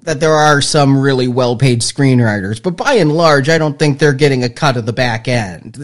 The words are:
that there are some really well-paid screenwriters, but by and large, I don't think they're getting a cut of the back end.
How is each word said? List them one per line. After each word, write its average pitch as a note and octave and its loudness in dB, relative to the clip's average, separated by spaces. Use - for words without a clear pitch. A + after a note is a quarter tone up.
that D#3 -6
there D#3 2
are D3+ 4
some C#3 2
really C3+ 0
well-paid B2 0
screenwriters, A2+ 0
but F#3 -4
by C#4 0
and E3 2
large, D3+ 2
I E3 2
don't D3+ -4
think C#3+ 0
they're D3 2
getting C3+ 0
a B2 -2
cut C3 -2
of A2 -8
the A2+ -4
back A#2+ -4
end. A2+ -6